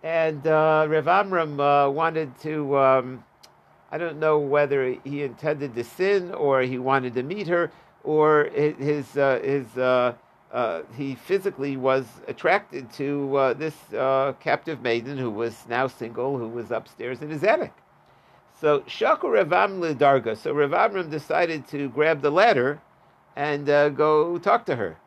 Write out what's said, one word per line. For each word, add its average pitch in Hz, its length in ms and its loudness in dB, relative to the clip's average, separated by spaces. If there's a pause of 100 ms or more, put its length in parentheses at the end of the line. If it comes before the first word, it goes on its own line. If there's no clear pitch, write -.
And, 160 440 -2
uh, 156 420 4
Rav 156 200 0
Amram, 170 520 0
uh, 143 280 4
wanted 156 520 -4
to, 151 360 -4
um, 131 480 2 (680)
I 156 80 -8
don't 160 200 -8
know 156 200 4
whether 139 680 2
he 143 180 -6
intended 143 520 -6
to 117 100 -4
sin 185 480 -2
or 135 300 2
he 127 160 -4
wanted 127 360 0
to 123 80 -2
meet 180 240 -6
her, 170 240 0 (340)
or 151 520 4
hi-, 151 220 0
his, 143 380 -4
uh, 139 260 2
his, 127 340 -4
uh, 127 380 2 (360)
uh, 107 320 -4 (140)
he 139 180 -8
physically 143 640 -4
was 131 300 0 (200)
attracted 139 680 -2
to, 139 420 -4
uh, 135 160 2
this, 151 220 -6 (180)
uh, 135 480 0
captive 147 400 -4
maiden 120 380 -2
who 123 120 -4
was 113 380 -8
now 123 180 0
single, 123 500 -6
who 117 120 -8
was 113 220 -10
upstairs 120 520 -8
in 151 80 -12
his 156 140 -6
attic. 269 280 0 (880)
So 151 260 2
Shaku 294 420 0
Rav 196 240 2
Amram 180 440 0
Darga. 120 400 4
So 156 160 -6
Rav 143 200 0
Amram 190 380 0
decided 156 580 -2
to 143 220 -6
grab 151 320 0
the 143 80 2
ladder 147 500 2 (560)
and, 143 320 -4
uh, 147 220 4
go 156 480 2
talk 202 280 0
to 147 100 -2
her. 90 200 -6 (100)